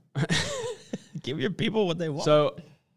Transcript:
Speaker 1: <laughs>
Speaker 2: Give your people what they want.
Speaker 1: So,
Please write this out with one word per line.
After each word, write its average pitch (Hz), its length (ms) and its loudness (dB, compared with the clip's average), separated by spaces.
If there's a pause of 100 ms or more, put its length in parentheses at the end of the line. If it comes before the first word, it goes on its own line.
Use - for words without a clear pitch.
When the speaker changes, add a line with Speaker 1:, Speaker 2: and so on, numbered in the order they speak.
(140)
Speaker 1:
<laughs> - 1080 -4
Speaker 2:
Give 156 180 -6
your 226 100 0
people 208 360 0
what 170 120 -2
they 170 100 -2
want. 147 160 -4
Speaker 1:
So, 151 320 6 (400)